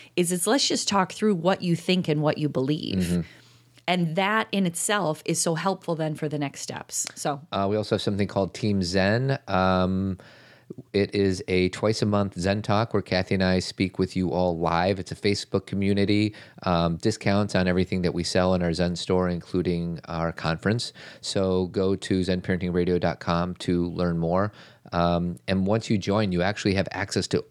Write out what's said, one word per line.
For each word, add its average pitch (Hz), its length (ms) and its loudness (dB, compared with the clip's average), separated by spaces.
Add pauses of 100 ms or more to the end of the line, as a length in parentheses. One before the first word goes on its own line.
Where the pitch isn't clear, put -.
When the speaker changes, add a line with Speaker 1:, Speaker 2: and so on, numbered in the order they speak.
(160)
Speaker 1:
is 180 160 0
it's, 180 160 -2
"Let's 262 200 2
just 277 200 0
talk 196 260 2
through 214 220 2
what 175 260 0
you 170 140 2
think 185 320 0
and 151 160 2
what 151 160 2
you 151 100 0
believe." 135 480 -2
Speaker 2:
Mm-hmm. 170 240 0 (640)
Speaker 1:
And 170 280 0
that 208 360 0
in 196 140 2
itself 170 580 0
is 160 160 0
so 170 140 0
helpful 175 400 -2
then 156 220 -2
for 151 120 -4
the 147 120 -4
next 139 220 -6
steps. - 520 -8
So 139 280 -4 (100)
Speaker 2:
Uh, 98 180 0
we 104 60 2
also 107 180 0
have 98 80 0
something 101 260 -2
called 95 280 -2
Team 101 260 0
Zen. 101 560 2 (100)
Um, 92 720 2 (760)
it 101 220 2
is 95 320 2
a 92 220 2
twice 107 340 0
a - 20 2
month 101 340 0
Zen 98 220 0
Talk 107 320 0
where 101 80 2
Kathy 92 320 0
and 95 100 2
I 92 140 4
speak 92 400 -2
with 92 180 0
you 92 140 0
all 90 260 2
live. 85 440 0
It's - 120 -10
a 85 40 -8
Facebook - 500 -2
community. 101 720 0 (260)
Um, 85 360 2
discounts 104 580 0
on 92 120 4
everything 90 360 0
that 85 100 0
we 87 100 -2
sell 92 300 2
in 90 80 2
our 85 100 0
Zen 87 240 0
store, 90 340 0
including 85 760 -2
our 82 260 -4
conference. 98 600 -2 (280)
So 92 500 0
go 98 240 2
to 92 280 0
zen 92 180 0
parenting 90 300 -2
radio 87 280 2
dot 85 200 0
com 87 360 -2
to 87 340 0
learn 85 300 -2
more. 90 320 0 (400)
Um, 87 460 0 (100)
and 95 200 0
once 110 240 0
you 104 80 2
join, 101 320 0
you 87 100 0
actually 98 320 0
have 95 180 0
access 98 360 -4
to - 240 0